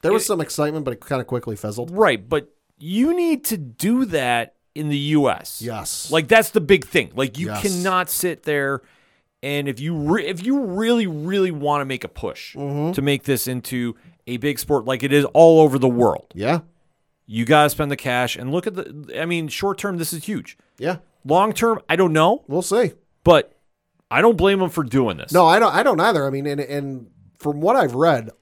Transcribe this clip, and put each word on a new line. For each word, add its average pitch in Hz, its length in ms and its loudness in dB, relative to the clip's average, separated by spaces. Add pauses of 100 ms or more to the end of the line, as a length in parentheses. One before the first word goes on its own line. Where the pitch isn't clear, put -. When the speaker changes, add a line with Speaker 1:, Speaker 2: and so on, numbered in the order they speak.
Speaker 1:
There 175 100 2
was 214 120 2
Speaker 2:
It - 20 -6
Speaker 1:
some 180 160 -2
excitement, 151 420 -4
but 131 80 -4
it - 140 -14
kinda 127 180 -4
quickly 120 320 -6
fizzled. 113 340 -8
Speaker 2:
Right, 151 380 0
but 147 240 -4 (260)
you 226 380 0
need 330 300 0
to 226 100 -4
do 190 480 -2
that 127 520 -2 (180)
in 151 160 -6
the 143 80 0
U 143 320 2
S. - 320 -8
Speaker 1:
Yes. 113 480 -10
Speaker 2:
Like, 156 180 0
that's 220 220 4
the 214 100 0
big 165 240 2
thing. 135 300 -2
Like, 127 240 -4
you 165 80 -6
Speaker 1:
Yes. 101 160 -6
Speaker 2:
cannot 180 480 -2
sit 175 320 -4
there, 139 400 -2 (600)
and 143 260 -4
if 120 120 -8
you 160 160 -4
re-, 151 300 0
if 175 180 -8
you 269 160 0
really, 226 460 0
really 180 440 -2
wanna 143 360 -2
make 131 180 -6
a - 40 -10
push - 480 -12
Speaker 1:
Mm-hmm. 143 360 -4
Speaker 2:
to 139 100 -2
make 139 220 0
this 135 240 -2
into 120 460 -6 (320)
a 123 100 -8
big 139 220 -4
sport 135 260 -2
like 127 180 -4
it 135 100 -2
is 143 200 4
all 165 280 8
over 139 180 4
the 127 100 4
world, 120 460 0
Speaker 1:
Yeah. 127 260 -2 (640)
Speaker 2:
you - 200 -4
gotta 147 240 6
spend 147 200 -4
the 139 60 -4
cash. 123 400 -4
And 127 160 -8
look 175 140 -4
at 208 80 -8
the, 151 440 -12
I 156 80 -4
mean, 170 220 -4
short 196 300 -4
term, 196 200 -6
this 160 140 -6
is 160 120 -10
huge. 185 340 -10 (200)
Speaker 1:
Yeah. 165 200 -4 (260)
Speaker 2:
Long 185 280 2
term, 233 360 -2
I 165 80 2
don't 180 160 4
know. 170 360 2
Speaker 1:
We'll 139 140 -2
see. 202 300 0 (320)
Speaker 2:
But 165 280 6 (580)
I 127 100 2
don't 220 160 6
blame 196 220 2
them 185 120 0
for 160 140 -4
doing 117 320 0
this. - 160 -12
Speaker 1:
No, 170 140 6
I 175 120 6
don't, 214 140 4
I 180 120 2
don't 208 160 2
either. 175 260 2
I 139 40 -2
mean, 139 160 -6
and, 143 140 -4
and 139 460 -8 (320)
from 147 220 -4
what 208 160 2
I've 151 180 0
read 131 360 0 (120)